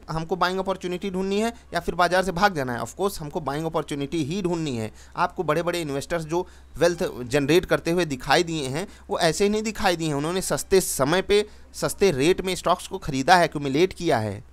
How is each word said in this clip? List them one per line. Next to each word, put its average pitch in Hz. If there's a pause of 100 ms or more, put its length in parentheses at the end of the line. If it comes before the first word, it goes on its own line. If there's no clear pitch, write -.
(100)
हमको 160
बाइंग 180
अपॉर्चुनिटी 185
ढूंढनी 196
है 226 (220)
या 170
फिर -
बाजार 180
से 185
भाग 190
जाना 131
है? 117
Of 127
course, 196
हमको 156
बाइंग 147
अपॉर्चुनिटी 151
ही 175
ढूंढनी 165
है। 110 (240)
आपको 180
बड़े-बड़े 170
इन्वेस्टर्स 151
जो 170 (320)
वेल्थ 175 (180)
जनरेट 143
करते 160
हुए 175
दिखाई 143
दिए 160
हैं, 147 (220)
वो 196
ऐसे 165
ही 202
नहीं 214
दिखाई 208
दिए 160
हैं। 147
उन्होंने 165
सस्ते 180
समय 165
पे, 208 (280)
सस्ते 185
रेट 151
में 185
स्टॉक्स 175
को 190
ख़रीदा 147
है, 175
एक्यूमुलेट 151
किया 156
है। 104